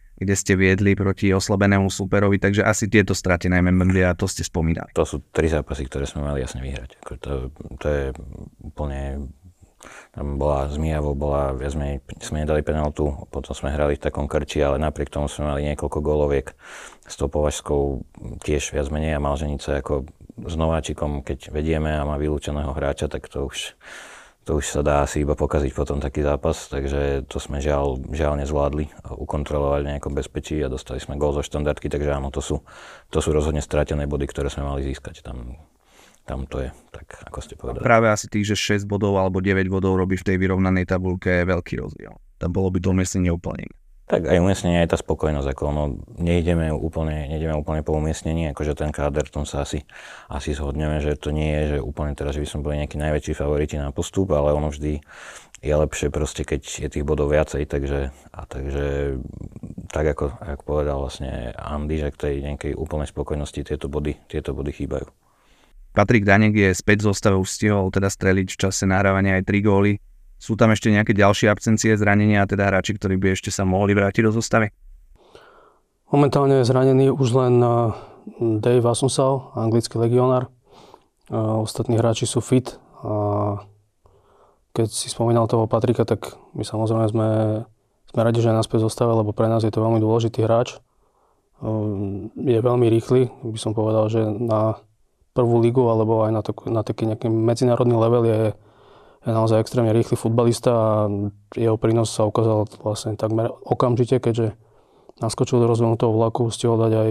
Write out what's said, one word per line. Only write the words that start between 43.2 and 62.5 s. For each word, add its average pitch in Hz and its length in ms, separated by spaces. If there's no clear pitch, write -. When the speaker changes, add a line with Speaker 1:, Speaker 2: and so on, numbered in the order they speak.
Speaker 1:
úplne - 400
iné. - 80
Speaker 2:
Tak - 160
aj 82 160
umiestnenie, 87 480
aj 82 80
tá 82 80
spokojnosť, 73 480
ako 67 160
ono, 73 160
nejdeme 85 480
úplne, 78 560
nejdeme 78 320
úplne 78 240
po 78 160
umiestnení, 78 560
akože 73 240
ten 76 160
káder, 71 320
v - 80
tom 76 80
sa 71 240
asi, 76 160
asi 73 240
zhodneme, 73 480
že 73 160
to 73 160
nie 78 160
je, 76 120
že 71 80
úplne 73 320
teraz, 71 240
že 73 80
by - 0
sme 76 160
boli 73 160
nejakí 73 240
najväčší 76 320
favoriti 76 400
na 71 160
postup, - 400
ale 73 240
ono 76 160
vždy 73 320
je 73 160
lepšie 76 400
proste, 76 320
keď - 400
je - 0
tých 73 160
bodov 71 320
viacej, 73 320
takže, 69 480
a - 160
takže, 69 720
tak - 240
ako, 73 240
ako 73 240
povedal 73 400
vlastne 65 560
Andy, 76 400
že 73 160
k 76 160
tej 71 40
nejakej 73 320